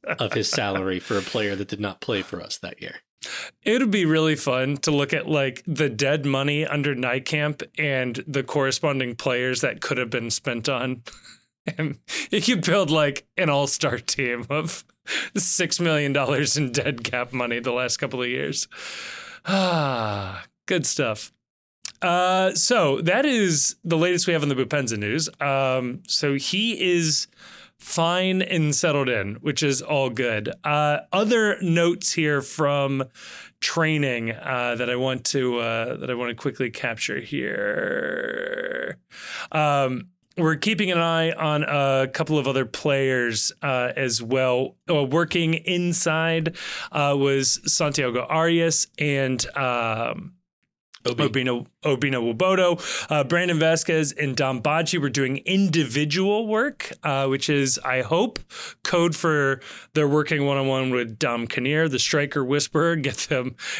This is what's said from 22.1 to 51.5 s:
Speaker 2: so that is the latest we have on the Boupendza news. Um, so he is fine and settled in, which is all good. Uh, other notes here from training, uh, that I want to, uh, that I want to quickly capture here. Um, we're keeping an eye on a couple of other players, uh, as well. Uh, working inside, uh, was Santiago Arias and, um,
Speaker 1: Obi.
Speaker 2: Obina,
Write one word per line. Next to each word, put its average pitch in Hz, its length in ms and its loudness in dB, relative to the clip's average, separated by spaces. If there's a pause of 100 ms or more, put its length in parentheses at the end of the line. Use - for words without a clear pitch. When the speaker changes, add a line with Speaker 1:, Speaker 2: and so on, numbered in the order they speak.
Speaker 2:
so 160 480 4
that 196 240 2
is 196 580 2
the 165 140 0
latest 175 300 2
we 170 60 2
have 151 100 2
on 143 60 0
the 135 60 2
Boupendza 127 440 0
news. 123 280 -2 (140)
Um, 131 640 0
so 143 280 0
he 202 440 -2 (160)
is 156 320 0 (520)
fine 185 640 0
and 151 320 2
settled 143 340 2
in, 104 320 0
which 143 220 -2
is 139 180 2
all 135 300 0
good. 110 420 -2 (100)
Uh, 147 360 2 (120)
other 214 520 2
notes 170 500 2
here 151 300 2
from 139 600 0 (580)
training, 143 720 0
uh, 123 460 -2
that 120 140 0
I 123 40 0
want 127 300 -2
to, 127 320 0
uh, 117 400 -2
that 127 140 -6
I - 20 0
want 120 160 -4
to 117 60 -6
quickly 123 340 -4
capture 123 500 -4
here. - 1800 -4 (520)
Um, 139 580 0 (280)
we're 160 180 4
keeping 202 360 0
an 170 80 2
eye 165 340 2
on 151 300 0
a 135 440 2
couple 151 300 0
of 135 100 2
other 135 180 2
players, 127 840 0 (100)
uh, 127 360 0
as 120 260 0
well. 127 520 2 (140)
Uh, 147 140 4
working 165 520 2
inside, 165 1000 0 (380)
uh, 143 240 2
was 139 420 2 (120)
Santiago 135 580 0
Arias 165 580 2 (100)
and, 135 480 0 (120)
um, 117 800 -2 (720)
Speaker 1:
Obi. 120 180 0
Speaker 2:
Obina, 127 420 0 (200)